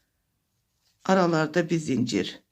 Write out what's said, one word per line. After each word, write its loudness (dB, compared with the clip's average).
Aralarda 2
bir 0
zincir. -4